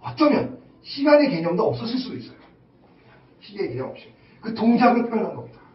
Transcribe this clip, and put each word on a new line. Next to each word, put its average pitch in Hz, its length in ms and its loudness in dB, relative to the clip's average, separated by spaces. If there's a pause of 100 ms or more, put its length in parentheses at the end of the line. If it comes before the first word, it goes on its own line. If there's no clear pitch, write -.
어쩌면 - 600 -2 (200)
시간의 294 480 4
개념도 170 340 -2
없었을 233 340 -4
수도 - 180 -8
있어요. - 220 -16 (1000)
시제의 202 300 -8
개념 - 200 -8
없이 - 220 -20 (280)
그 226 140 -8
동작을 233 560 4
표현한 - 240 -4
겁니다. - 260 -16 (140)